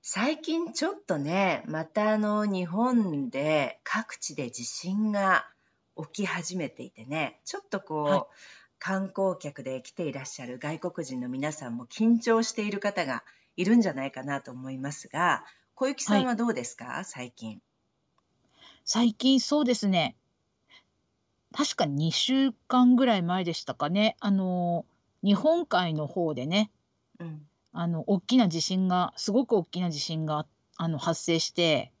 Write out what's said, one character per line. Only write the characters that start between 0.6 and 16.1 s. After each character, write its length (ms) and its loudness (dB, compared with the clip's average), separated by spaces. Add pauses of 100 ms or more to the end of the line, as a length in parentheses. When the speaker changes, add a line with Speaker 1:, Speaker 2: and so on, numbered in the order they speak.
Speaker 1:
ち 140 -2
ょ 60 -2
っ 100 -12
と 160 -2
ね、 480 0
ま 200 -6
た 260 0
あ 60 2
の、 280 0
日 220 -2
本 640 2
で 540 0
各 320 -4
地 200 -10
で 160 -6
地 140 -10
震 460 -2
が 360 2 (500)
起 260 -8
き 20 0
始 320 -6
め 120 -4
て 140 -14
い 80 -14
て 140 -20
ね、 400 -4
ち 120 -8
ょ 20 -8
っ 100 -14
と 120 -4
こ 220 -4
う、 20 -
Speaker 2:
は 120 4
い。 60 0 (540)
Speaker 1:
観 300 -4
光 320 0
客 240 -10
で 180 -8
来 100 -18
て 120 -8
い 80 -2
ら 120 -8
っ 20 -12
し 180 -12
ゃ 20 -12
る 140 -10
外 200 -6
国 260 -6
人 160 -8
の 80 -6
皆 240 -4
さ 160 -10
ん 80 -6
も 80 -12
緊 340 4
張 240 2
し 80 -4
て 160 -4
い 40 -4
る 80 -4
方 260 -2
が 180 -6 (320)
い 80 -2
る 140 6
ん 40 8
じ 60 2
ゃ 60 0
な 120 -4
い 60 -8
か 100 -12
な 200 -4
と 100 -16
思 180 -12
い 80 -8
ま 140 -6
す 160 -14
が、 360 0 (320)
小 120 -2
雪 160 -4
さ 160 4